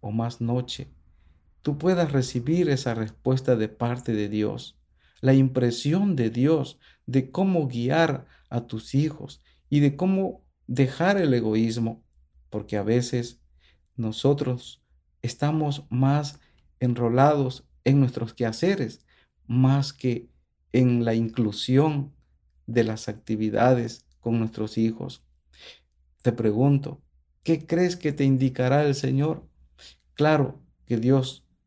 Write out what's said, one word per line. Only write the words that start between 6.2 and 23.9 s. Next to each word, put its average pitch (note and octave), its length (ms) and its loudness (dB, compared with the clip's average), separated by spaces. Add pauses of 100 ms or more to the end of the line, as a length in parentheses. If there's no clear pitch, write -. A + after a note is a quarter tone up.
Dios C3+ 500 -2 (260)
de C3 240 -2
cómo F3+ 380 0
guiar C3+ 580 0 (240)
a A#2+ 160 -4
tus - 280 -12
hijos - 460 -2 (280)
y D3 120 2
de C#3+ 140 4
cómo F#3+ 500 -2 (220)
dejar C#3 520 0
el D#3 160 2
egoísmo, A2+ 680 -2 (460)
porque G#2+ 260 -8
a G2+ 60 -2
veces A#2+ 580 -2 (560)
nosotros B2 880 -4 (360)
estamos D3 680 -4
más C#3 500 0 (400)
enrolados B2+ 880 2 (160)
en C#3 160 4
nuestros B2 340 -2
quehaceres, A#2+ 720 -2 (400)
más C3 460 2
que - 360 -6 (440)
en A#2+ 320 4
la A2+ 100 0
inclusión B2+ 1000 0 (540)
de A#2+ 160 0
las A2 260 -4
actividades A2 1000 0 (120)